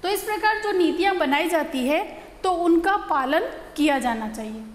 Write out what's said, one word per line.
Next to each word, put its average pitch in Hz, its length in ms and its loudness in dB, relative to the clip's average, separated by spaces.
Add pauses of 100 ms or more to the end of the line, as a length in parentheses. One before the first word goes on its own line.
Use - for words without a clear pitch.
तो 349 60 -2
इस 392 140 0
प्रकार 427 400 0
जो 415 100 -2
नीतियाँ 359 440 2
बनाई 311 320 2
जाती 302 380 0
है 311 160 2 (420)
तो 370 80 2
उनका 339 440 4 (140)
पालन 294 360 2 (300)
किया 294 220 4
जाना 226 300 -2
चाहिए। 220 340 -10 (120)